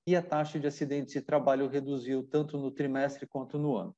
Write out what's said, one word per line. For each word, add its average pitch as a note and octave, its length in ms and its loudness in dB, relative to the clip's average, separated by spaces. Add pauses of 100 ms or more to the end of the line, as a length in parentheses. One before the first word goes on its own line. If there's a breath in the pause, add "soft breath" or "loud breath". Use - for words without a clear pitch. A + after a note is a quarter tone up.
e F3+ 80 6
a E3+ 60 6
taxa D3+ 360 0
de C#3+ 80 0
acidentes C#3+ 460 -2
de C#3+ 80 -4
trabalho C3+ 480 2
reduziu C3+ 560 -2
tanto D3+ 340 -2
no C#3 140 -2
trimestre C3+ 560 -2
quanto C3+ 320 -6
no D3 160 2
ano. F#2+ 220 -4